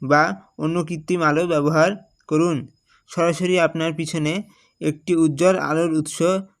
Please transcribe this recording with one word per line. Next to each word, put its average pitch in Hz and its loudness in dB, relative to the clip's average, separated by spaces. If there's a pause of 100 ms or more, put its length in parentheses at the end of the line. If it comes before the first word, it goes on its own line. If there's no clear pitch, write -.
বা 156 0 (100)
অন্য 165 -2
কৃত্রিম 170 -4
আলো 156 2
ব্যবহার 160 2 (380)
করুন। 156 0 (400)
সরাসরি 175 0
আপনার 160 0
পিছনে 160 -4 (380)
একটি 151 -2
উজ্জ্বল 165 4
আলোর 160 -2
উৎস 156 -4 (380)